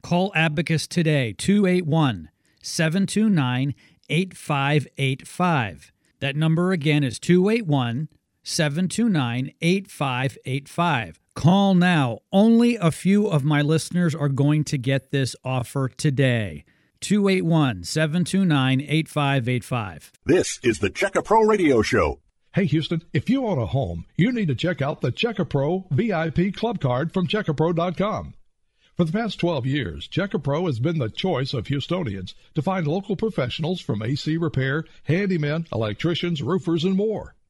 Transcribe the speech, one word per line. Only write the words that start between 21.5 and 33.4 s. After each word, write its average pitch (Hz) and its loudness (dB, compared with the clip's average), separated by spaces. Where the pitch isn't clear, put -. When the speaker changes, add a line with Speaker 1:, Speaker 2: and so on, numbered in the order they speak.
Speaker 2:
Show. 92 0
Speaker 3:
Hey, 190 2
Houston, 160 -2
if 151 0
you 262 2
own 190 -2
a 113 -2
home, 87 -4
you 233 2
need 214 -2
to 131 0
check 165 -4
out 139 -4
the 123 -2
Check - -4
A 175 0
Pro 156 -2
V 220 0
I 165 -2
P 185 0
Club 220 -4
Card 135 -2
from 185 0
check 214 -2
a 156 -2
pro 156 -2
dot 170 -2
com. 170 -4
For 175 2
the 156 -6
past 220 -4
twelve 160 -2
years, 110 -4
Check 196 -2
A 202 -2
Pro 143 -2
has 127 -2
been 160 -2
the 113 -2
choice 139 -2
of 113 -6
Houstonians 131 -4
to 151 0
find 185 -2
local 190 -2
professionals 160 -2